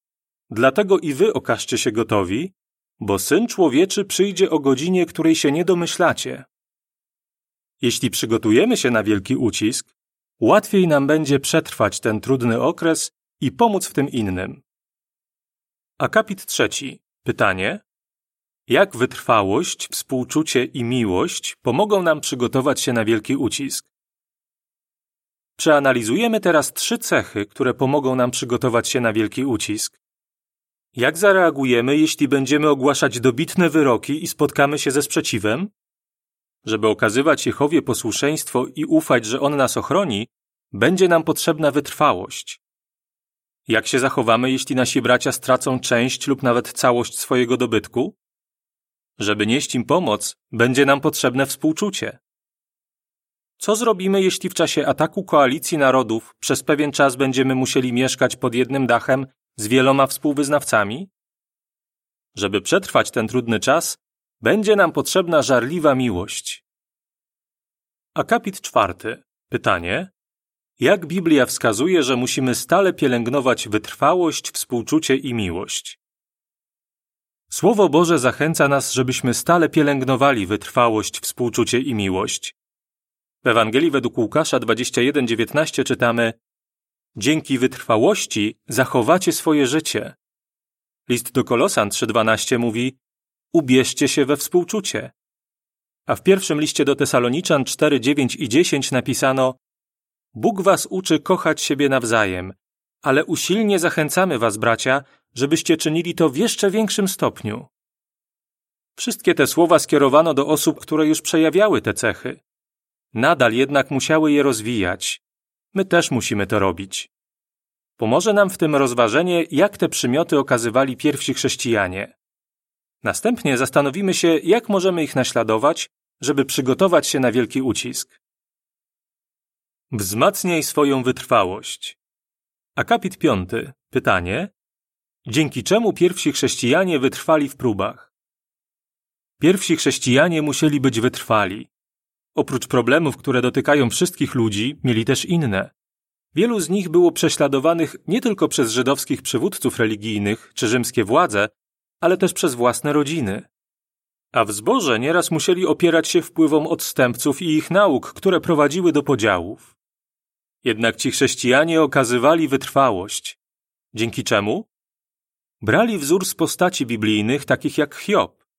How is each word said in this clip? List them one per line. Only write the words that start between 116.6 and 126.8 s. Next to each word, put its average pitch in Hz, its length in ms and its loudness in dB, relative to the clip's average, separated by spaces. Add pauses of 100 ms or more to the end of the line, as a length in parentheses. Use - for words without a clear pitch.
Pomoże 147 360 2
nam 202 180 4
w 190 80 -10
tym 151 180 2
rozważenie, 139 760 2
jak 180 260 2
te 165 120 0
przymioty 147 500 0
okazywali 127 580 0
pierwsi 139 380 -2
chrześcijanie. 104 840 -4 (840)
Następnie 147 560 -2
zastanowimy 143 560 0
się, 165 240 2
jak 196 300 0
możemy 180 360 0
ich 135 120 -8
naśladować, 117 720 0 (300)
żeby 139 240 0
przygotować 147 640 2